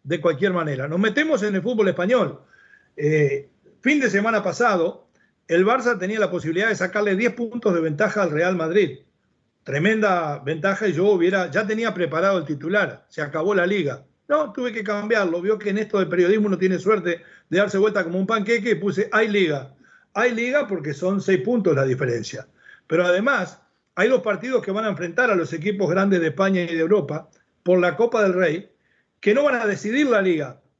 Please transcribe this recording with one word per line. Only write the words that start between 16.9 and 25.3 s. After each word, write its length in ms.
de 80
darse 200
vuelta 280
como 120
un 80
panqueque 460
y 40
puse, 360
"Hay 160
liga". 460
Hay 200
liga 320
porque 280
son 260
seis 220
puntos 340
la 80
diferencia. 640
Pero 180
además, 540
hay 140
dos 120
partidos 400
que 80
van 160
a 40
enfrentar 420